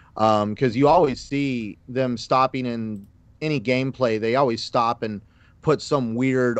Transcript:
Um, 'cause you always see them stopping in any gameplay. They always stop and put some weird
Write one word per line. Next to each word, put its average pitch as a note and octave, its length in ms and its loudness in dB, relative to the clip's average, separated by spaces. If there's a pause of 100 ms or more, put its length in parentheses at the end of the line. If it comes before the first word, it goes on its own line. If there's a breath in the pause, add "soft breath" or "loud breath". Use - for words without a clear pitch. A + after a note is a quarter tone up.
(180 soft breath)
Um, G#2+ 380 2
'cause A#2+ 200 0
you C#3 140 4
always D#3 320 4
see C3 560 -6 (100)
them B2 300 -2
stopping C3 480 0
in A2 420 -6 (340)
any D3+ 200 -2
gameplay. B2+ 580 0
They A2+ 160 0
always B2 260 2
stop A#2 400 -2
and G#2+ 200 -6 (400 soft breath)
put D3+ 200 0
some B2 340 -2
weird B2+ 440 0